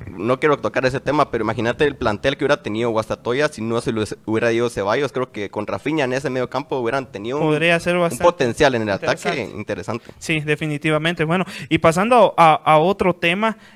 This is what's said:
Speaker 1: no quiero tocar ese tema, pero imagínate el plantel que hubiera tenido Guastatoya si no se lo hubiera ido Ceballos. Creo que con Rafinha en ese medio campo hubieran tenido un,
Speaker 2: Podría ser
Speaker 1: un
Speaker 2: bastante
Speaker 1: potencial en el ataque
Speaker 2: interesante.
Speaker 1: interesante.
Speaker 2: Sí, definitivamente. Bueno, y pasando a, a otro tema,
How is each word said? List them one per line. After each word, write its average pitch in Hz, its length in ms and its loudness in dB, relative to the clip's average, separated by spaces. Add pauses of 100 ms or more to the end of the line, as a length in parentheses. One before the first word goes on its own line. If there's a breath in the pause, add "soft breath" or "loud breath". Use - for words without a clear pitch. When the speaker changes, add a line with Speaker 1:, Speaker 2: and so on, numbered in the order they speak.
Speaker 1:
no 107 300 -2
quiero 147 180 2
tocar 123 300 -2
ese 127 120 -2
tema, 139 300 0
pero 110 140 -2
imagínate 113 420 0
el 139 100 0
plantel 127 400 -2
que 139 100 -2
hubiera 143 180 0
tenido 113 260 -2
Guastatoya 113 600 -2
si 110 120 -12
no 113 180 -2
se 120 120 -2
lo 110 120 -2 (220)
hubiera 113 260 0
ido 117 200 0
Ceballos. 113 400 -2
Creo 127 200 -6
que 98 200 -8
con 104 160 -6
Rafinha 139 380 -2
en 127 80 -2
ese 139 180 -4
medio 127 180 -4
campo 139 300 -6
hubieran 123 320 -4
tenido 113 260 -6
un, 156 60 -2
Speaker 2:
Podría 160 360 2
ser 175 160 -2
Speaker 1:
un 180 60 0
Speaker 2:
bastante 170 220 -2
Speaker 1:
potencial 139 500 2
en 113 80 0
el 107 80 -2
ataque 104 240 0
Speaker 2:
interesante. 156 420 -6
Speaker 1:
interesante. 107 500 -8 (120)
Speaker 2:
Sí, 160 220 -4
definitivamente. 151 840 -2
Bueno, 170 200 0 (240 loud breath)
y 160 80 2
pasando 190 600 4
a, 160 180 8
a 156 240 4
otro 185 360 2
tema, 208 440 0 (160 loud breath)